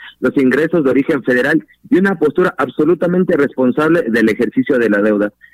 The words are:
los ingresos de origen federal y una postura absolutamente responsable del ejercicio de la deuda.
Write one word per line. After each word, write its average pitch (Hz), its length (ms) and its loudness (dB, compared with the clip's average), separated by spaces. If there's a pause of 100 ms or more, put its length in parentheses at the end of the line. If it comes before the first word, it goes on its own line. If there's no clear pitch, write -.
(200)
los 131 160 -2
ingresos 143 480 2
de 131 60 2
origen 135 340 0
federal 135 400 0 (240)
y 165 100 2
una 196 180 0
postura 175 420 0
absolutamente 175 760 0
responsable 143 720 0
del 110 200 2
ejercicio 123 500 -2
de 117 100 2
la 101 140 0
deuda. 104 300 0 (220)